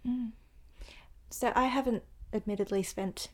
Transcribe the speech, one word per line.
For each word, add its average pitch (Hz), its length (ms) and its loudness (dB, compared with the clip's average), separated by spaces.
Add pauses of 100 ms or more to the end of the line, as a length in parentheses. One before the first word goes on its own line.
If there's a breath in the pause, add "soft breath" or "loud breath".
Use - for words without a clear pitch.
Mm. 240 260 0 (960 soft breath)
So - 260 0
I 254 120 8
haven't 254 360 2 (300)
admittedly 202 500 2
spent - 500 -4